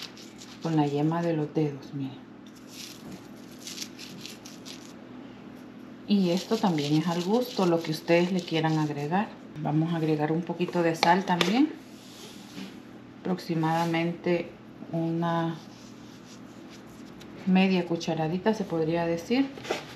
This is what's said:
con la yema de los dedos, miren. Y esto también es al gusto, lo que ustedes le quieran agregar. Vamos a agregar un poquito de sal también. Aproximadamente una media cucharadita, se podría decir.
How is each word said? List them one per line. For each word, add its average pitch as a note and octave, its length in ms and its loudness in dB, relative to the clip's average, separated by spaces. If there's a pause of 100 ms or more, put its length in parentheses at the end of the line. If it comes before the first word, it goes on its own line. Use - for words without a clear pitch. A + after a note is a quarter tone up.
(600)
con D#3+ 140 0
la D3+ 100 6
yema D3+ 380 2
de E3+ 100 2
los D3+ 200 0
dedos, C#3+ 400 0
miren. C3+ 320 -6 (3750)
Y G3 220 6
esto F#3+ 280 2
también D3+ 360 4
es D#3+ 140 4
al F3 160 0
gusto, G#3 420 2
lo E3+ 160 6
que - 80 -6
ustedes E3+ 420 4
le F#3 80 2
quieran D#3+ 380 2
agregar. D3+ 500 0 (360)
Vamos D#3+ 300 2
a E3 40 0
agregar D#3 360 2
un E3+ 100 2
poquito F3 400 0
de E3 120 4
sal F3 280 6
también. F#3+ 480 4 (1500)
Aproximadamente E3+ 1300 0 (400)
una E3 640 2 (1900)
media F#3 380 6
cucharadita, E3+ 680 0
se G#3 120 -2
podría E3 420 2
decir. A#3 400 2 (480)